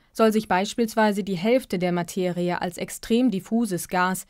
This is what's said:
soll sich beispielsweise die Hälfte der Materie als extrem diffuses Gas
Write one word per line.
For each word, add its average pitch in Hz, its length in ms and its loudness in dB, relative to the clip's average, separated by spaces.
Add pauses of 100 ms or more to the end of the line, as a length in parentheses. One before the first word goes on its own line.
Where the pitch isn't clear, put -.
(120)
soll 220 220 4
sich 214 160 0
beispielsweise 214 760 0
die 190 140 -4
Hälfte 220 420 0
der 175 140 0
Materie 175 680 -2
als 180 160 -6
extrem 233 540 0
diffuses 190 560 -2
Gas 185 420 0